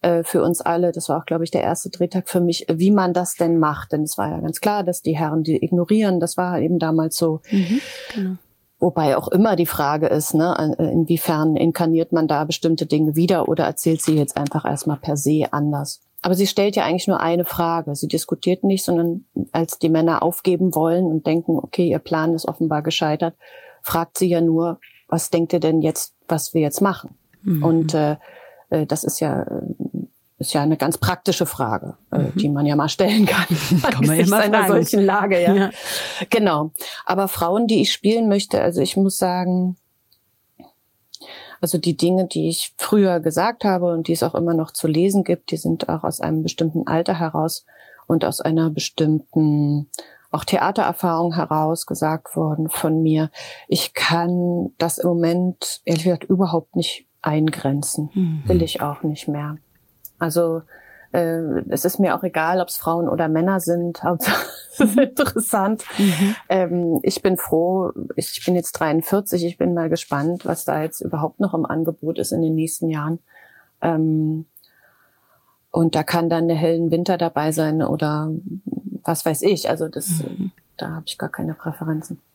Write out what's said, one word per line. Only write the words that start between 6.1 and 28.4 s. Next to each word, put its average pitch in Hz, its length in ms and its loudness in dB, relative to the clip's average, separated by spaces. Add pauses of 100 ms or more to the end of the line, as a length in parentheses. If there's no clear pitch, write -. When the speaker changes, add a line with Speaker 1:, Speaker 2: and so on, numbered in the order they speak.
Speaker 1:
Das 170 160 -2
war 180 240 0
eben 165 180 2
damals 160 380 0
so. 160 240 0 (100)
Speaker 2:
Mhm, 202 300 2 (340)
genau. 190 160 -4 (480)
Speaker 1:
Wobei 151 380 2
auch - 100 -2
immer 202 300 4
die 165 100 2
Frage 151 400 0
ist, - 280 0
ne, 165 220 4
an-, 151 180 0
äh, - 180 0
inwiefern 160 640 2
inkarniert 165 560 2
man 160 160 2
da 151 160 2
bestimmte 160 420 0
Dinge 151 300 2
wieder 175 320 2
oder 160 160 2
erzählt - 360 0
sie 156 140 2
jetzt 147 220 0
einfach 143 280 -2
erstmal 147 340 -2
per 147 180 -2
se 151 340 2
anders. 147 500 -2 (220)
Aber 180 140 2
sie 196 100 2
stellt 202 300 0
ja 202 80 2
eigentlich 170 240 0
nur 190 100 2
eine 170 260 2
Frage. 165 520 -2
Sie 156 100 -6
diskutiert - 560 -2
nicht, 190 220 2
sondern 170 400 0 (260)
als 165 300 -2
die 170 80 2
Männer 160 340 4
aufgeben 175 540 0
wollen 165 300 2
und 160 200 -2
denken, 165 320 0
okay, - 300 0
ihr 160 100 2
Plan 160 360 0
ist 160 120 -4
offenbar 156 360 0
gescheitert, 160 520 0 (480)
fragt - 340 -4
sie 185 120 2
ja 170 120 4
nur, 165 380 2 (300)
"Was - 220 -2
denkt 170 240 2
ihr 175 60 2
denn 160 220 2
jetzt, - 320 -2 (140)
was - 260 -2
wir 165 60 4
jetzt 147 220 0
machen?" - 340 -2 (260)
Speaker 2:
Mhm. 165 220 0
Speaker 1:
Und, 160 300 4
äh, 151 220 2 (540)